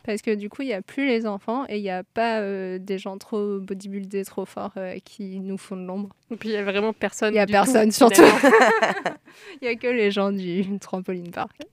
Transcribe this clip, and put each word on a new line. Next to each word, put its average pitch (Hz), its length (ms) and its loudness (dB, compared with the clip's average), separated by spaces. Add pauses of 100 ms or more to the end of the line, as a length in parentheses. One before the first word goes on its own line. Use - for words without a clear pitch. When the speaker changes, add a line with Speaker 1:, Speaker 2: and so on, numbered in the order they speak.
Speaker 1:
Parce 214 200 -6
que 220 100 0
du 202 160 -6
coup, - 140 -10
il 269 60 -6
y 220 40 -4
a 190 80 -6
plus 277 260 -4
les 226 200 0
enfants 226 420 -4
et 208 80 -6
il 208 60 -6
y 190 80 -4
a 185 120 -6
pas, 226 360 -2
euh, 190 400 -6
des 190 180 -6
gens 190 220 -10
trop 208 400 -4
bodybuildés, 196 640 -8
trop 190 200 -8
forts, 202 300 -10
euh, 190 300 -8
qui 190 340 -12
nous 190 200 -8
font - 180 -12
de 185 80 -10
l'ombre. 196 240 -8 (220)
Speaker 2:
Et 226 40 -10
puis, 214 140 -8
il 220 40 -2
y 202 40 0
a 202 60 -2
vraiment 202 280 0
personne 214 420 -2
Speaker 1:
Il 220 40 2
y - 20 4
a 202 60 4
Speaker 2:
du 202 80 -2
Speaker 1:
personne, 220 360 6
Speaker 2:
tout, 202 60 0
Speaker 1:
surtout. 226 300 8
Speaker 2:
finalement. 381 960 4
Speaker 1:
<laughs> - 400 -20
Il 262 40 -6
y - 40 -4
a 240 60 -2
que 247 120 -6
les 226 240 0
gens 202 200 0
du 185 340 -2 (140)
trampoline 185 520 -8
park. - 240 -10 (180)